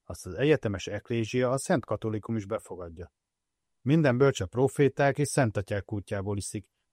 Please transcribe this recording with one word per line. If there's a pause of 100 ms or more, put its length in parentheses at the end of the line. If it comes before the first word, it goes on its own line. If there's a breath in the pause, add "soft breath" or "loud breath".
azt
az
egyetemes
eklézsia,
a
Szent
Katolikum
is
befogadja. (720)
Minden
bölcs
a
proféták
és
szentatyák
útjából
iszik, (280)